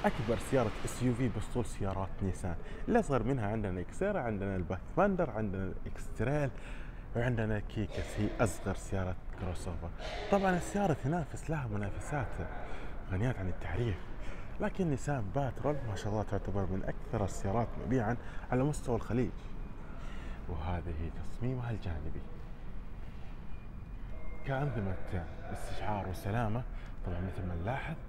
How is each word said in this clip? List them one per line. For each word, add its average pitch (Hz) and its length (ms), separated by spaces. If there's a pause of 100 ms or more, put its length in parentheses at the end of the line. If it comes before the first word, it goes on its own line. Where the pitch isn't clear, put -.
أكبر 113 340
سيارة 120 320 (140)
اس - 180
يو 123 120
في 123 140
بسطول 113 360
سيارات 95 440 (140)
نيسان. 90 340 (320)
الأصغر 143 340
منها 117 260
عندنا 104 320
إكسيرا، 185 400
عندنا 98 360
الباث 87 240 (160)
فاندر، 180 340
عندنا 104 340
الإكستريل، 127 880 (640)
وعندنا 113 420
كيكس - 600
هي 104 100 (120)
أصغر 101 340
سيارة 92 420 (240)
كروس 90 280
أوفر. 82 200 (420)
طبعا 190 260
السيارة 190 360
تنافس، 151 580
لها 147 160
منافسات 104 600 (840)
غنيات 110 280
عن 92 100
التعريف، 92 480 (640)
لكن 185 300
نيسان 135 340 (100)
باترول 139 420 (120)
ما 101 80
شاء 104 160
الله 104 100
تعتبر 98 440
من 92 180
أكثر - 400
السيارات 196 440 (180)
مبيعا 117 300 (360)
على 127 120
مستوى 131 320
الخليج، 110 360 (1160)
وهذه 80 600 (120)
تصميمها 120 480
الجانبي 85 500 (2250)
كأنظمة 120 500 (560)
استشعار 98 560
وسلامة. 107 540 (440)
طبعا 87 140
مثل 92 280
ما 87 60
نلاحظ 127 420 (120)